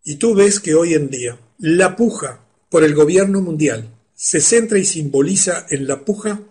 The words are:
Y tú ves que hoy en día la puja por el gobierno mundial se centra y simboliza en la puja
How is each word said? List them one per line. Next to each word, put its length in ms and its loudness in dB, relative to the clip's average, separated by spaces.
Y 140 -12
tú 180 0
ves 280 2
que 120 -2
hoy 200 2
en 160 0
día 280 -10
la 400 0
puja 480 -4
por 160 4
el 100 2
gobierno 460 2
mundial 520 -4
se 240 -4
centra 400 2
y 60 -2
simboliza 840 -2
en 180 -4
la 180 -6
puja 460 -6